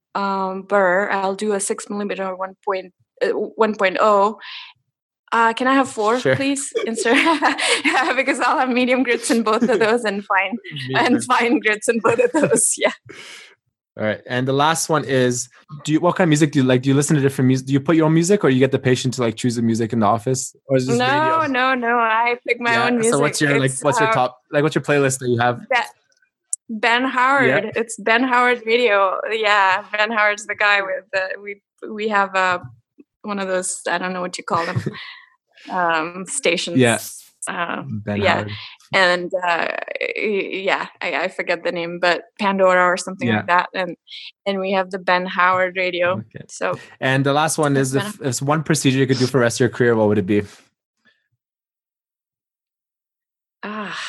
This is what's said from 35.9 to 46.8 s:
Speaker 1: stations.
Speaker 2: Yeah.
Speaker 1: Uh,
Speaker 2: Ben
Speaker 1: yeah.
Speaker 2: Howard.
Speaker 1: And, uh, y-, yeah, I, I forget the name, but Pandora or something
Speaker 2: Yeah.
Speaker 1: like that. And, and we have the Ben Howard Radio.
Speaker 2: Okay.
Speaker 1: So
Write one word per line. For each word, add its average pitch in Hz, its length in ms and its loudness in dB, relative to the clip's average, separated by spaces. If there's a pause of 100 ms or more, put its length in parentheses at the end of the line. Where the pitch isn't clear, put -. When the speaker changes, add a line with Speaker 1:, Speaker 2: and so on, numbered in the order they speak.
Speaker 1:
stations. 170 520 -2
Speaker 2:
Yeah. 117 200 4 (480)
Speaker 1:
Uh, 175 400 -6
Speaker 2:
Ben 135 360 -6
Speaker 1:
yeah. 175 160 2
Speaker 2:
Howard. 104 120 -6 (440)
Speaker 1:
And, 180 380 2 (140)
uh, 170 200 0 (500)
y-, 190 480 -4
yeah, 165 220 -2 (140)
I, 165 240 -4
I 185 40 -2
forget 175 360 -6
the 175 80 -4
name, 175 280 -6
but 175 220 2 (160)
Pandora 190 460 4
or 180 120 2
something 190 320 -6
Speaker 2:
Yeah. 107 100 2
Speaker 1:
like 110 100 -6
that. 175 260 2
And, 180 220 -6 (500)
and 196 140 -2
we 190 120 -2
have 185 200 0
the 196 60 -6
Ben 180 280 0
Howard 185 500 0
Radio. 180 360 0
Speaker 2:
Okay. - 360 -10
Speaker 1:
So - 300 -6 (220)